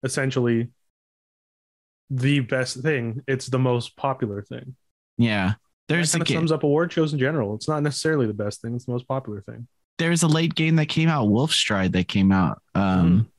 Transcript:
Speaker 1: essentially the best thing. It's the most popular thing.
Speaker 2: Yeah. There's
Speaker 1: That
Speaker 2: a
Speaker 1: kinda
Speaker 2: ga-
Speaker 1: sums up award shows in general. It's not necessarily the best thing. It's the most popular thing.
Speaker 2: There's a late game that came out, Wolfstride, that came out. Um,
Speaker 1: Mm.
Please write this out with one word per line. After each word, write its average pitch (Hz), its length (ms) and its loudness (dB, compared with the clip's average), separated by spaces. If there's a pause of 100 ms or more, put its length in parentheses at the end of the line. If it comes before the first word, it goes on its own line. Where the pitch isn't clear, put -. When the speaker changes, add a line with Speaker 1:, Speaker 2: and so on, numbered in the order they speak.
Speaker 1:
essentially 123 640 0 (1400)
the 139 300 0
best 127 420 -4
thing. 120 440 -2
It's 131 200 -4
the 127 120 -2
most 123 380 0
popular 113 460 -4
thing. 127 340 -16 (400)
Speaker 2:
Yeah. 107 380 0 (340)
There's 165 240 0
Speaker 1:
That 170 100 0
Speaker 2:
a - 20 -2
Speaker 1:
kinda 156 80 -2
Speaker 2:
ga- - 80 0
Speaker 1:
sums 160 120 0
up 160 120 -2
award 156 280 2
shows 156 200 0
in 151 60 -4
general. 131 360 0
It's - 140 -10
not 151 140 -2
necessarily 147 440 0
the 107 80 -2
best 104 260 -6
thing. 117 140 -8
It's 120 120 -8
the 123 60 -6
most 123 140 -6
popular 113 340 -8
thing. 113 280 -16 (300)
Speaker 2:
There's 165 240 2
a 170 60 2
late 160 260 2
game 160 220 2
that 151 100 2
came 160 220 2
out, 139 200 2
Wolfstride, 101 640 2
that 90 160 0
came 98 240 4
out. 92 280 2 (140)
Um, 92 460 4
Speaker 1:
Mm. 113 60 2 (120)